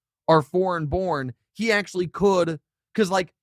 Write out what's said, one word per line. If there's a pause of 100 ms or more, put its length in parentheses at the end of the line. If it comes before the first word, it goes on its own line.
(300)
are
foreign
born, (180)
he
actually
could, (340)
'cause,
like,